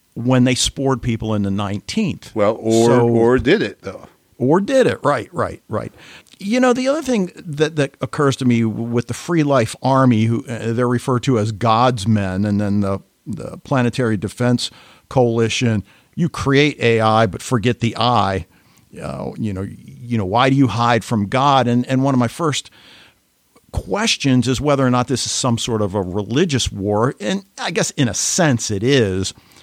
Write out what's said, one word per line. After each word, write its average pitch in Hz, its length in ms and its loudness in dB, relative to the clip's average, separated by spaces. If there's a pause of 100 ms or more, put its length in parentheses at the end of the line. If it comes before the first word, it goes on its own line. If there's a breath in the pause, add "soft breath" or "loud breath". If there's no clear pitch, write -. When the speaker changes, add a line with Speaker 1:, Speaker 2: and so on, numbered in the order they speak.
(160)
Speaker 1:
when 123 300 4
they 127 100 2
spored 135 460 -2
people 110 340 -2
in 104 80 0
the 98 80 -2
nineteenth. 104 840 -6
Speaker 2:
Well, 107 240 2
or, 113 260 4
Speaker 1:
So 120 220 6
Speaker 2:
or 117 300 4
did 147 240 2
it, 104 220 -6
though. 92 240 -12 (300)
Speaker 1:
Or 143 220 2
did 247 280 2
it, 113 160 0
right, 127 300 -2
right, 92 360 -4
right. - 240 -6 (460 loud breath)
You 208 200 -2
know, 254 140 4
the 254 160 -2
other 311 120 -2
thing 233 340 -2
that, 151 420 -4
that 139 240 -2
occurs 139 360 0
to 131 80 -4
me 117 180 4
w-, 113 220 -2
with 117 220 -2
the 117 60 -6
Free 165 300 -2
Life 135 380 0
Army, 127 440 4
who, 113 220 0
uh, 113 260 -6
they're 123 160 0
referred 123 340 0
to 127 160 2
as 110 140 -2
God's 117 520 2
men, 101 380 2
and 104 160 0
then 104 220 0
the, 98 180 -2 (260)
the - 340 -10
Planetary 120 580 -2
Defense 120 540 -2 (360 loud breath)
Coalition, 113 800 0 (300 soft breath)
"You 165 120 0
create 139 540 2
A 117 180 4
I, 110 280 4
but 85 140 -8
forget 120 380 0
the 117 160 -2
I." 98 500 0 (560 soft breath)
Uh, - 360 -8
you 107 160 -4
know, 95 80 -6
you 120 560 -8
know, 101 80 -2
"Why 117 240 0
do 135 80 2
you 139 100 4
hide 117 380 -2
from 101 220 -2
God?" 131 400 0
And, 120 200 0
and 131 160 -2
one 139 100 0
of 127 60 0
my 120 80 0
first 151 420 -6 (1000 soft breath)
questions 131 800 0
is 120 100 0
whether 139 260 0
or 127 40 2
not 123 180 0
this 131 180 -2
is - 60 -6
some 120 260 -2
sort 110 240 -2
of 98 140 -2
a 104 60 0
religious 113 680 -2
war, 104 520 -2
and - 240 -4 (120)
I 202 140 -6
guess 180 200 -2
in 131 180 0
a 95 40 -4
sense 147 560 0
it 101 140 -4
is, 104 500 0 (300 soft breath)